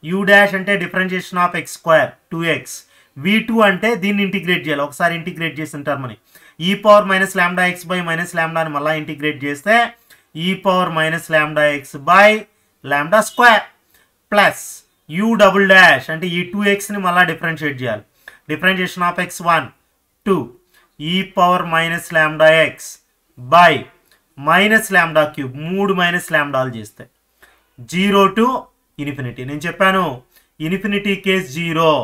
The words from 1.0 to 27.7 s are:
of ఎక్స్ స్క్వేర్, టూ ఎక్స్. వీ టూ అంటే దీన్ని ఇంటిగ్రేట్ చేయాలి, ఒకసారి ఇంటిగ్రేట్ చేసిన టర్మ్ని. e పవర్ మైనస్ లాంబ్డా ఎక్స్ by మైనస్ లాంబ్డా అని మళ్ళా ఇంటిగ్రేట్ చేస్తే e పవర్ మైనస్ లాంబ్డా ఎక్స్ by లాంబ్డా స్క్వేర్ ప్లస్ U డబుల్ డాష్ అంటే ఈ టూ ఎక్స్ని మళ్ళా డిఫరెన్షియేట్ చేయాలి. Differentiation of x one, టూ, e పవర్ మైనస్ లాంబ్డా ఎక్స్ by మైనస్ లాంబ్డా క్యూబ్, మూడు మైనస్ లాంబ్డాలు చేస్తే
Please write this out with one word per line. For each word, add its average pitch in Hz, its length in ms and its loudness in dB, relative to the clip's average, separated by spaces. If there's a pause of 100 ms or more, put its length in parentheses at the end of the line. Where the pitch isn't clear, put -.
of 175 160 -2
ఎక్స్ - 180 -14
స్క్వేర్, 151 320 2 (200)
టూ 165 80 -6 (160)
ఎక్స్. - 200 -12 (500)
వీ 202 100 2 (140)
టూ 226 60 0 (140)
అంటే 196 220 -2 (120)
దీన్ని 202 240 0
ఇంటిగ్రేట్ 175 380 -4
చేయాలి, 143 220 -4
ఒకసారి 170 320 -4
ఇంటిగ్రేట్ 160 420 -8
చేసిన 151 280 -10
టర్మ్ని. 131 280 -6 (500)
e 196 60 0 (100)
పవర్ 208 280 6
మైనస్ 190 280 0
లాంబ్డా 180 320 0
ఎక్స్ 175 200 -12
by 185 80 -2 (100)
మైనస్ 170 300 -6
లాంబ్డా 160 260 -2
అని 156 120 -8
మళ్ళా 151 160 -2 (100)
ఇంటిగ్రేట్ 147 420 -6
చేస్తే 147 320 -2 (680)
e - 20 0 (160)
పవర్ 180 340 0
మైనస్ 160 360 -4
లాంబ్డా 151 300 0 (120)
ఎక్స్ 139 200 -14 (140)
by 202 180 8 (600)
లాంబ్డా 160 380 2
స్క్వేర్ 233 360 4 (680)
ప్లస్ 190 320 2 (440)
U 185 180 -2 (140)
డబుల్ 196 320 4
డాష్ 165 400 6
అంటే 160 120 -8 (120)
ఈ - 20 -2 (120)
టూ 202 100 -6 (100)
ఎక్స్ని 202 320 -4
మళ్ళా 180 260 2
డిఫరెన్షియేట్ 160 520 -6
చేయాలి. 110 220 -6 (480)
Differentiation 180 580 -2
of 170 80 -6 (100)
x - 40 -14 (220)
one, 151 140 0 (580)
టూ, 196 100 2 (760)
e - 20 -4 (240)
పవర్ 180 260 2 (100)
మైనస్ 165 420 -2
లాంబ్డా 156 320 4 (180)
ఎక్స్ - 240 -10 (640)
by 170 200 8 (760)
మైనస్ 214 460 2
లాంబ్డా 160 280 2 (120)
క్యూబ్, 131 180 -8 (160)
మూడు 190 220 -2 (100)
మైనస్ 175 340 -2
లాంబ్డాలు 135 420 -2
చేస్తే - 260 -16 (880)